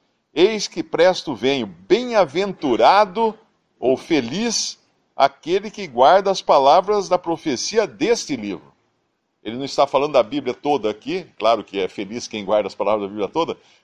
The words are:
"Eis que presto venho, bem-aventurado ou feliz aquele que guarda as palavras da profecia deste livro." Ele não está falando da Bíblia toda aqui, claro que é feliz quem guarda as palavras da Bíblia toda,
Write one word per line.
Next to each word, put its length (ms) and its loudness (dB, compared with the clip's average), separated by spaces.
"Eis 340 0
que 140 -8
presto 540 0
venho, 320 -2
bem-aventurado 1700 2
ou 160 0
feliz 840 -4
aquele 540 0
que 160 -12
guarda 460 4
as 100 -6
palavras 640 2
da 100 0
profecia 680 -4
deste 500 -4
livro." 380 -10
Ele 140 -10
não 80 -8
está 200 0
falando 280 0
da 100 4
Bíblia 300 -6
toda 360 -2
aqui, 380 -8
claro 260 0
que 160 -8
é 80 -2
feliz 400 -10
quem 180 -10
guarda 220 0
as 80 -10
palavras 280 -2
da 60 -6
Bíblia 180 -4
toda, 300 -4